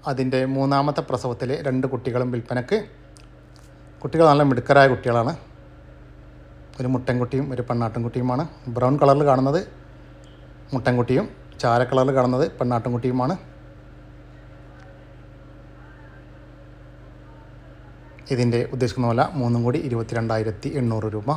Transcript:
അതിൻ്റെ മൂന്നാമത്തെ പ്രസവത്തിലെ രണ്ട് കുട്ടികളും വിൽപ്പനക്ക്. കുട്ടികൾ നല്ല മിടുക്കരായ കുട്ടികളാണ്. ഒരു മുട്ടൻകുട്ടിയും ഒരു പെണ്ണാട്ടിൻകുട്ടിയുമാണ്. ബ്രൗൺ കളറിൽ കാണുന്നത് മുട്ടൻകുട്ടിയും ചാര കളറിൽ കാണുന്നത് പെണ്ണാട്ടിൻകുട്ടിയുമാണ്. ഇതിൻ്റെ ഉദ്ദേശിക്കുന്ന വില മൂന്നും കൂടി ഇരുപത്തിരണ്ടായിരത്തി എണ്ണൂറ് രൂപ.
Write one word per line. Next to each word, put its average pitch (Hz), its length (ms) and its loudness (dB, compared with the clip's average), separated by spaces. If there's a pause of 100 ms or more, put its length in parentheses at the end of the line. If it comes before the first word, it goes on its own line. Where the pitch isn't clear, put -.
(100)
അതിൻ്റെ 131 280 -2 (160)
മൂന്നാമത്തെ 139 540 0
പ്രസവത്തിലെ 127 480 -4 (100)
രണ്ട് 131 260 -2
കുട്ടികളും 123 400 -4
വിൽപ്പനക്ക്. 123 460 -4 (1200)
കുട്ടികൾ 160 280 2
നല്ല 143 200 6
മിടുക്കരായ 135 420 6
കുട്ടികളാണ്. 120 400 0 (1500)
ഒരു 127 160 -4
മുട്ടൻകുട്ടിയും 127 600 -2
ഒരു 123 140 -6
പെണ്ണാട്ടിൻകുട്ടിയുമാണ്. 120 760 -2 (320)
ബ്രൗൺ 127 240 2
കളറിൽ 143 300 6
കാണുന്നത് 135 300 2 (1120)
മുട്ടൻകുട്ടിയും 123 520 0 (360)
ചാര 120 180 2 (100)
കളറിൽ 131 280 2
കാണുന്നത് 127 280 2 (140)
പെണ്ണാട്ടിൻകുട്ടിയുമാണ്. 123 760 -2 (4000)
ഇതിൻ്റെ 120 280 0 (120)
ഉദ്ദേശിക്കുന്ന 123 380 -2
വില 120 100 2 (180)
മൂന്നും 120 260 0
കൂടി 123 140 0 (100)
ഇരുപത്തിരണ്ടായിരത്തി 113 800 -4 (100)
എണ്ണൂറ് 110 340 -2
രൂപ. 107 220 -6